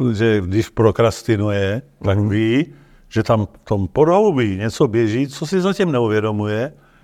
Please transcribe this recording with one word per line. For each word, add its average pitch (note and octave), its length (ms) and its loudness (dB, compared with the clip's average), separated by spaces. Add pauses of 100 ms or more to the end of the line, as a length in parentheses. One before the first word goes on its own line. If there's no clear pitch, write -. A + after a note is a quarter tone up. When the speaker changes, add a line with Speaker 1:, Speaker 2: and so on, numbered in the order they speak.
(140)
Speaker 1:
že G#2+ 280 2
když F#2 280 -2
prokrastinuje, G#2 1120 0 (240)
tak G2+ 120 2
Speaker 2:
Mhm. G#2 120 0
Speaker 1:
ví, A2+ 440 0 (360)
že A2+ 140 -2
tam A2 220 2
v - 40 -12 (140)
tom G2 240 -4
podhoubí D3+ 720 2
něco A2+ 300 0
běží, A#2 400 0
co C#3 200 -10
si F#3 140 -2
zatím F#3 300 0
neuvědomuje G#2+ 840 -2 (300)